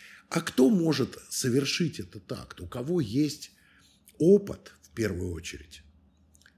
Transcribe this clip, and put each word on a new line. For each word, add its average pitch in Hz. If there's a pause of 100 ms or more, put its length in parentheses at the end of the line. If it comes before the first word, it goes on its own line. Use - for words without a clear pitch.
(300)
А -
кто 254
может 160 (100)
совершить 135
этот 101
акт? -
У 90
кого 139
есть 135 (680)
опыт, 202
в -
первую 90
очередь, - (760)